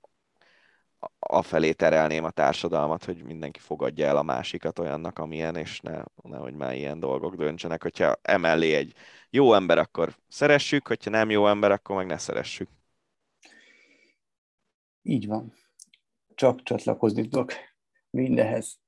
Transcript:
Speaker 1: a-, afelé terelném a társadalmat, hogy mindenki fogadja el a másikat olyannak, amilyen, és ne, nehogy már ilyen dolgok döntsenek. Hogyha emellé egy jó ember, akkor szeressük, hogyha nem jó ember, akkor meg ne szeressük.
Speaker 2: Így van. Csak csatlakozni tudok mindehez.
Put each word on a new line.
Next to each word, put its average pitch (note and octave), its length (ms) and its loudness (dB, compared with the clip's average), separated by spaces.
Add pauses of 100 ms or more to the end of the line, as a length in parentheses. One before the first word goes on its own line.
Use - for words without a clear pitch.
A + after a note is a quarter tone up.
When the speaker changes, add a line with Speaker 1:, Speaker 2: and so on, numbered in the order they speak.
(1000)
Speaker 1:
a-, - 200 -14
afelé D#2+ 520 0
terelném D#2 520 2
a D#2+ 60 -4
társadalmat, D#2 760 -2
hogy E2+ 180 -10
mindenki D#2 360 -12
fogadja D2+ 460 -4
el C#2+ 120 2
a D2 60 0
másikat D#2 560 -6
olyannak, D#2+ 400 -6
amilyen, D#2+ 360 -6
és D#2+ 240 -10
ne, - 220 -12 (220)
nehogy B1+ 300 -14
már C2+ 220 -6
ilyen C#2+ 240 -8
dolgok C#2 360 -4
döntsenek. E2 460 -4
Hogyha E2 400 0
emellé E2 520 4
egy D2 200 0 (360)
jó B2 240 6
ember, F2+ 240 6
akkor - 380 0 (120)
szeressük, D3 600 2
hogyha A2 220 -4
nem A2 200 2
jó G#2 180 6
ember, G#2 240 4
akkor G2 240 0
meg F#2+ 100 -2
ne D#2 120 -4
szeressük. - 520 -8 (2250)
Speaker 2:
Így G#2+ 260 -2
van. A2 260 -6 (840)
Csak B2+ 280 2
csatlakozni A2 580 0
tudok B2 320 -4 (560)
mindehez. A#2+ 680 0 (100)